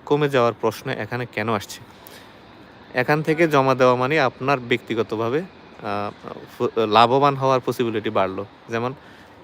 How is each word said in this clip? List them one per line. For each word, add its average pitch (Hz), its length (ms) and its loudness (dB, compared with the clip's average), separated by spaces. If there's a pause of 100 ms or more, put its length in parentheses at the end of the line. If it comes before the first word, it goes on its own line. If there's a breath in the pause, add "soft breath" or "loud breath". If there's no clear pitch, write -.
কমে 147 220 2
যাওয়ার 120 320 2
প্রশ্ন 117 300 -4
এখানে 120 360 -8
কেন 110 280 -4
আসছে? - 260 -8 (1120 loud breath)
এখান 147 280 0
থেকে 160 260 2
জমা 135 260 2
দেওয়া 127 220 4
মানে 131 240 0
আপনার 131 380 -2
ব্যক্তিগতভাবে, 117 800 -4
আহ, - 960 -10 (240)
ফ-, 120 200 -2
লাভবান 120 580 6
হওয়ার 135 300 0
পসিবিলিটি 113 440 -2
বাড়লো। 98 360 -2 (220)
যেমন 117 260 -4 (500 loud breath)